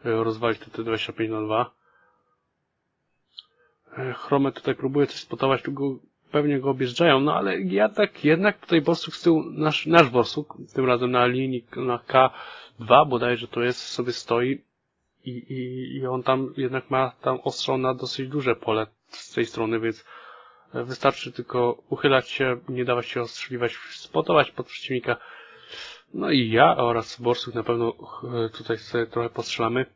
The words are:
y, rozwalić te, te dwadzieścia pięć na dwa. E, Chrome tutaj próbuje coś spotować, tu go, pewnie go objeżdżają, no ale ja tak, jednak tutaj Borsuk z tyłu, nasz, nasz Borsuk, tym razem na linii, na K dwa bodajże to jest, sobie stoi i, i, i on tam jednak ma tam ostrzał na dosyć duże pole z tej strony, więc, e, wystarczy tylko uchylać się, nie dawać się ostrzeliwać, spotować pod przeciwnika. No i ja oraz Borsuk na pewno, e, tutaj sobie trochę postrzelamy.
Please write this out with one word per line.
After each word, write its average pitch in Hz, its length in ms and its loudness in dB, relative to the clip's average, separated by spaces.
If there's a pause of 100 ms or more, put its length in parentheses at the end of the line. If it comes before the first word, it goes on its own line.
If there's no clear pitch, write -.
y, 113 180 0
rozwalić 113 360 0
te, - 120 -20
te 113 120 -8
dwadzieścia 113 300 -4
pięć 110 180 -4
na 110 100 -4
dwa. 110 300 -2 (2250)
E, 131 160 -8
Chrome 139 380 0
tutaj - 240 -4
próbuje 135 320 0
coś - 120 -12
spotować, 135 420 0
tu 139 100 -6
go, 139 280 -4 (320)
pewnie 147 280 2
go 135 100 0
objeżdżają, 131 500 4
no 151 160 2
ale 190 260 0
ja 196 280 2
tak, 202 360 -2
jednak 175 340 4
tutaj 165 220 2
Borsuk 165 340 0
z - 60 -14
tyłu, 160 220 4
nasz, 151 420 -2
nasz 156 240 8
Borsuk, 123 480 0 (160)
tym 131 120 0
razem 123 260 2
na 123 140 4
linii, 127 400 -2 (100)
na 123 240 -4
K 131 340 4 (460)
dwa 123 260 6
bodajże 120 420 -2
to - 140 -6
jest, 123 200 -2
sobie 123 320 -6
stoi 123 480 0 (640)
i, 131 40 -8
i, 127 680 -8
i 131 120 -6
on 127 160 -4
tam 131 340 0
jednak 127 320 -4
ma 131 220 0 (100)
tam 131 220 0
ostrzał 135 340 -2
na 131 160 0
dosyć 127 340 -8
duże 131 280 0
pole 110 320 -2 (200)
z - 260 -20
tej 120 120 0
strony, 113 340 -2
więc, 113 260 -4 (680)
e, 123 100 -6
wystarczy 131 480 -2
tylko 120 580 -2
uchylać 135 400 2
się, 127 280 -2 (120)
nie 123 160 -4
dawać 123 220 -2
się 127 140 -6
ostrzeliwać, 120 540 -6 (140)
spotować - 640 0
pod - 160 -10
przeciwnika. - 500 -4 (960)
No - 180 -2
i 123 180 2
ja 123 280 6
oraz 120 440 -2
Borsuk 120 340 -2
na 113 80 -4
pewno, 117 300 0 (520)
e, 113 40 -6
tutaj - 280 -6
sobie 117 300 -4
trochę 117 220 -4
postrzelamy. 117 560 -2 (100)